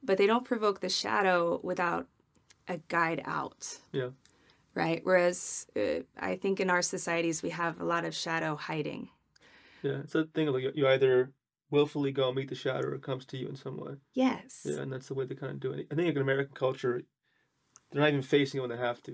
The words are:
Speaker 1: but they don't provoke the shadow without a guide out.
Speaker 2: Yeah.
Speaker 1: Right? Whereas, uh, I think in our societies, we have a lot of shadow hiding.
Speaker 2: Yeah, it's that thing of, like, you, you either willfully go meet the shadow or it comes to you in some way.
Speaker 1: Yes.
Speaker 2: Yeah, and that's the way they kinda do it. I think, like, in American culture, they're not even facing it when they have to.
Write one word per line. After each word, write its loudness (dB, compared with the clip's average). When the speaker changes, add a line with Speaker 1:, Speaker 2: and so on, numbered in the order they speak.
Speaker 1:
but 2
they 6
don't 4
provoke 0
the -4
shadow 2
without -2
a -4
guide 0
out. -8
Speaker 2:
Yeah. -2
Speaker 1:
Right? 0
Whereas, 2
uh, 0
I -4
think 0
in 0
our 4
societies, -2
we -2
have -4
a -4
lot 0
of -6
shadow -2
hiding. -6
Speaker 2:
Yeah, -2
it's -16
that 0
thing 2
of, 2
like, 0
you, -2
you 4
either 6
willfully 2
go 2
meet -4
the -8
shadow -2
or -4
it -10
comes -6
to -10
you -6
in -10
some -10
way. -10
Speaker 1:
Yes. 0
Speaker 2:
Yeah, -4
and -6
that's -10
the -6
way -4
they -8
kinda -8
do -4
it. -8
I -4
think, 0
like, 0
in 0
American 0
culture, 0
they're 0
not 6
even 2
facing 2
it -4
when -4
they -6
have -2
to. -14